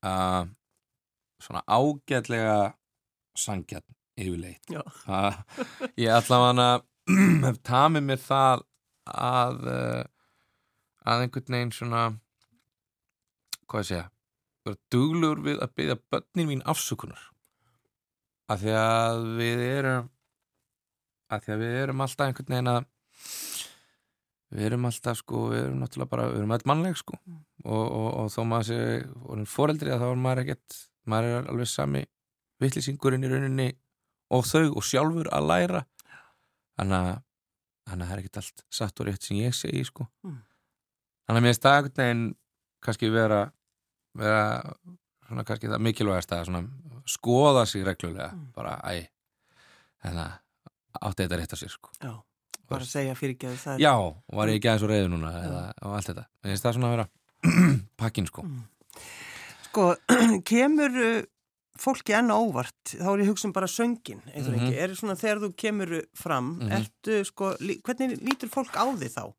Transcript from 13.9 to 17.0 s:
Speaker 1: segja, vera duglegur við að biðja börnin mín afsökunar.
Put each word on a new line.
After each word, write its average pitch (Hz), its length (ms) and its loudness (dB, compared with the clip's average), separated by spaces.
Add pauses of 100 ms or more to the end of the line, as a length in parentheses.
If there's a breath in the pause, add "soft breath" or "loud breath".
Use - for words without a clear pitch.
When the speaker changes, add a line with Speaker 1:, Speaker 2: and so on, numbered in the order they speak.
Speaker 1:
segja, 87 160 -6 (580)
vera 104 200 -8
duglegur 151 580 2
við 147 160 -2
að - 160 -6
biðja 139 280 0
börnin 156 480 -4
mín 131 120 -4
afsökunar. - 560 -6 (1300)